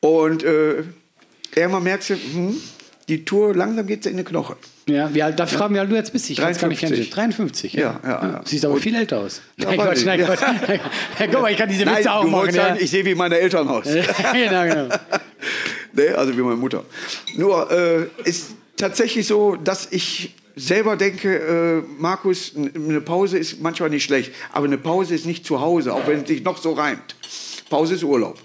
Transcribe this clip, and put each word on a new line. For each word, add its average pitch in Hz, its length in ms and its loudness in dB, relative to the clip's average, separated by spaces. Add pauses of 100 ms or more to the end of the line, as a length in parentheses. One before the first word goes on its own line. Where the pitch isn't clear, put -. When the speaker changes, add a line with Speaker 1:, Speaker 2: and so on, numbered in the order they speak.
Speaker 1:
Und, 160 440 4
äh, 156 380 2 (720)
irgendwann 180 300 2
merkst 190 260 -2
du, 196 40 0
hm, 175 420 -4 (520)
die 160 160 -4
Tour, 202 300 2
langsam 208 320 0
geht's 214 200 -4
in - 120 -4
die 180 60 -6
Knochen. 165 320 -6 (320)
Speaker 2:
Ja, 147 260 0
wie 151 80 2
alt, 156 160 0
darf 170 100 0
ich - 40 -2
Speaker 1:
Ja. - 80 0
Speaker 2:
fragen, 208 140 2
wie 196 40 2
alt 196 120 0
du 226 40 2
jetzt 220 180 -2
bist? - 160 -2
Ich 143 100 -4
kann's 175 200 0
gar 170 100 0
nicht 165 140 -2
Speaker 1:
Dreiundfünfzig. 156 180 0
Speaker 2:
einschätzen. 110 140 -6
Dreiundfünfzig? 202 600 -2
Speaker 1:
Ja, 117 280 -2
ja, 127 160 -2
Speaker 2:
Ah, 92 160 -2
Speaker 1:
ja. - 100 -8
Speaker 2:
siehst 151 200 -2
aber 143 100 2
Speaker 1:
Und 143 60 2
Speaker 2:
viel 214 160 0
älter 147 240 0
aus. 101 200 -8 (160)
Speaker 1:
Ja, - 120 -4
Speaker 2:
Nein, - 100 2
Speaker 1:
weiß 208 80 4
Speaker 2:
Quatsch, 175 120 4
Speaker 1:
ich. 120 80 2
Speaker 2:
nein, 185 140 4
Speaker 1:
Ja. 175 60 4
Speaker 2:
Quatsch. 185 160 2
<laughs> 240 380 0 (400)
Ja, 214 100 2
guck 262 120 2
mal, 214 100 2
ich 180 60 0
kann 220 100 2
diese 190 160 2
Speaker 1:
Nein, 202 140 4
Speaker 2:
Witze 214 140 4
auch 208 100 2
Speaker 1:
du 165 60 4
Speaker 2:
machen, 185 120 4
Speaker 1:
wolltest 180 180 2
Speaker 2:
ja. 185 100 4
Speaker 1:
sagen, 180 120 0
ich 185 100 0
sehe 190 140 2
wie 185 100 2
meine 170 240 2
Eltern 175 300 2
aus. 120 160 -2
Speaker 2:
<laughs> 175 480 0
Genau, 214 320 2
genau. 156 240 0
Speaker 1:
<laughs> - 1040 -6
Nee, 147 140 6
also 135 280 2
wie 123 60 0
meine 120 140 2
Mutter. 120 280 -4 (520)
Nur, 180 340 2
äh, 170 360 2 (220)
ist - 240 -4 (240)
tatsächlich 214 500 0
so, 208 300 4
dass 180 340 -4
ich - 440 -6 (220)
selber 196 400 2
denke, 170 880 0
äh, 139 140 -14
Markus, 180 560 -2
n-, 143 180 -2
eine 151 280 -2
Pause 180 360 0
ist 160 220 -6
manchmal 160 300 -2
nicht 147 140 0
schlecht, 135 280 0 (200)
aber 143 140 0
eine 139 120 2
Pause 165 360 0
ist 160 120 -4
nicht 170 180 -6
zu 143 160 -2
Hause, 151 320 2
auch 127 140 -2
wenn 147 160 2
es - 60 -8
sich 139 140 0
noch 180 180 -2
so 160 120 -2
reimt. 143 420 -2 (540)
Pause 160 260 2
ist 175 100 -4
Urlaub. 123 400 0